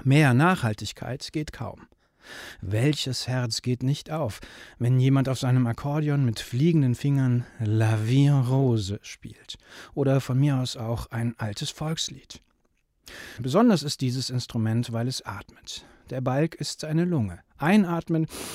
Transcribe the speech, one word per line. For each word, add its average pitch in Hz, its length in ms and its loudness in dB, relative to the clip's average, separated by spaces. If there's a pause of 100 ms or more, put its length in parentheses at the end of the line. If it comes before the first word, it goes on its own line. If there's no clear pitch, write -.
Mehr 135 280 6
Nachhaltigkeit 123 1000 0
geht 156 180 -6
kaum. - 360 -12 (760)
Welches 123 640 -2
Herz 123 360 -4
geht 127 200 -2
nicht 143 280 -2
auf, 151 280 -4 (380)
wenn 127 220 2
jemand 135 280 4
auf 127 120 -2
seinem 127 260 2
Akkordeon 143 580 0
mit 117 160 0
fliegenden 139 560 2
Fingern 131 500 0 (140)
La 110 380 2
Vie 127 300 4
en 143 140 4
Rose 117 600 0
spielt - 560 -18 (380)
oder 135 260 2
von 131 180 0
mir 139 180 4
aus 127 200 -4
auch 113 300 -6
ein 117 320 -4
altes 110 320 -6
Volkslied? - 720 -8 (960)
Besonders 165 420 4
ist 143 200 -6
dieses 127 280 -2
Instrument, 117 640 -2
weil 117 140 -2
es - 160 -6
atmet. - 600 -14 (280)
Der 127 100 -6
Balg 135 340 0
ist - 260 -8
seine 160 240 0
Lunge. 113 340 -2 (180)
Einatmen, 165 720 2 (260)